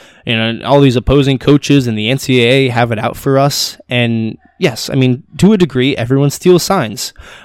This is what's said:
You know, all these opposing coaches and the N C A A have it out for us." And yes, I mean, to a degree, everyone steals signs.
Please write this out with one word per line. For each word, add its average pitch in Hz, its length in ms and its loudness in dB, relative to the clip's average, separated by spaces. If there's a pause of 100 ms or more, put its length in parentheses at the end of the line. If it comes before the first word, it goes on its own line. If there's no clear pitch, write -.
(260)
You 117 100 -2
know, 113 260 -4
all 139 200 2
these 127 140 4
opposing 135 420 0
coaches 139 480 2
and 113 100 -4
the 107 140 -4
N 135 80 -2
C 127 260 0
A 117 40 2
A 135 200 2
have 120 240 -2
it 104 60 -6
out 117 180 -6
for 135 220 -2
us." - 400 -2 (100)
And 117 480 -2 (220)
yes, 139 320 -4
I - 60 -4
mean, 127 260 0 (160)
to 208 160 4
a - 20 2
degree, 139 400 0
everyone 135 320 0
steals 180 360 2
signs. 120 500 -4 (300)